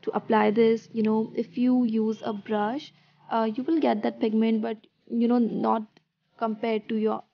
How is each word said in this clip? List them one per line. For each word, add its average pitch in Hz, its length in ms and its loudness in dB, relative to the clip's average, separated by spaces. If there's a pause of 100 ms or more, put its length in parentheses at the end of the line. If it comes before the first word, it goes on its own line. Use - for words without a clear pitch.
to - 120 -6
apply 214 360 2
this. 226 420 2
You 226 100 -2
know, 220 320 0
if - 220 -6
you 254 260 2
use 220 400 -2
a 233 80 -6
brush, 214 640 -4 (360)
uh, 226 240 0
you 254 100 -6
will 320 180 0
get 214 220 0
that 233 180 -4
pigment, 220 400 2
but, 226 160 -6 (320)
you 233 180 0
know, 240 120 2
not 220 440 0 (540)
compared 220 500 -4
to 233 80 -4
your 214 280 -2 (100)